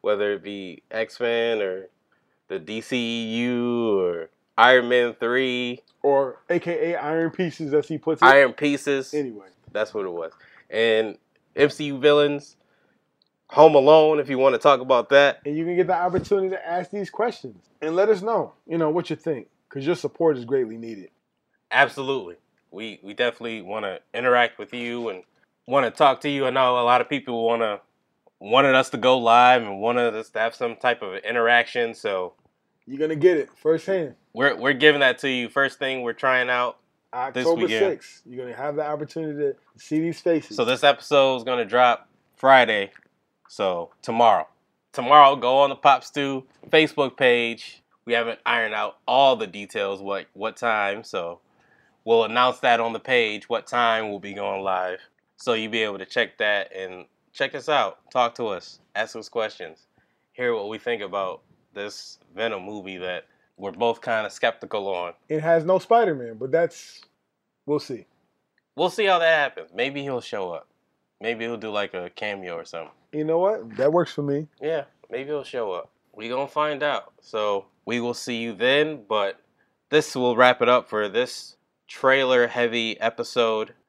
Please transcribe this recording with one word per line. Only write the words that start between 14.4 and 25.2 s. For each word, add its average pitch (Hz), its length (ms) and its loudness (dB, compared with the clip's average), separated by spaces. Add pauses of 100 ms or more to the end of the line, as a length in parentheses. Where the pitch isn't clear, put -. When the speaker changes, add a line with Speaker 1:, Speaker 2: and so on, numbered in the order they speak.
Speaker 1:
talk 139 220 4
about 127 300 0
that. 139 340 6
Speaker 2:
And 147 120 -6
you 165 80 -4
can 175 120 -4
get 185 100 2
the 180 80 0
opportunity 180 560 -2
to 190 160 -8
ask 175 240 -6
these 202 200 -8
questions 131 540 -6 (180)
and 156 120 -4
let 196 140 4
us 202 140 2
know, 208 320 -2 (120)
you 165 120 -4
know, 160 120 0
what 160 200 -2
you 156 60 -4
think, 135 320 -8 (200)
'cause 135 180 -8
your 170 100 0
support 156 420 0
is 120 60 -10
greatly 117 320 -2
needed. 113 340 -14 (600)
Speaker 1:
Absolutely. 127 680 0 (340)
We, 104 320 -14
we 101 120 -16
definitely 117 480 -4
wanna 98 380 -8 (140)
interact 123 440 2
with 104 160 -12
you 120 360 -6
and 92 120 -12 (440)